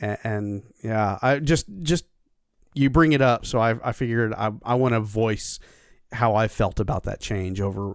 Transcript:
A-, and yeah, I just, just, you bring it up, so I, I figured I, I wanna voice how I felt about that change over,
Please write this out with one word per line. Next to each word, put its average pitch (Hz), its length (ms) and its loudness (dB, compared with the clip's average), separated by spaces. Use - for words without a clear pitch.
A-, 104 260 -4
and 104 360 -4
yeah, 107 400 0
I 135 180 2
just, 156 260 0
just, 165 240 -2
you 139 160 2
bring 156 220 6
it 139 100 4
up, 123 240 2
so 127 120 -2
I, 113 160 4
I 117 40 -2
figured 117 420 0
I, 110 180 -2
I 120 100 0
wanna 123 260 2
voice 107 580 -2
how 113 240 2
I 110 100 4
felt 104 320 -2
about 98 240 -2
that 98 180 -6
change 95 400 -4
over, 98 340 -4